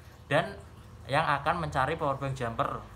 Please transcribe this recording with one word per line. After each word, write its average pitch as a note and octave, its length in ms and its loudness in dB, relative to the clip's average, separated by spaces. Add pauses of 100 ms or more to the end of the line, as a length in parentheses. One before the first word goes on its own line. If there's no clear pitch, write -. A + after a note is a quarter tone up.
(300)
dan E3 240 4 (560)
yang D3 160 4
akan D3+ 320 2
mencari D3 400 2
power C#3 240 0
bank C3+ 160 -2
jumper. A#2 480 -2 (100)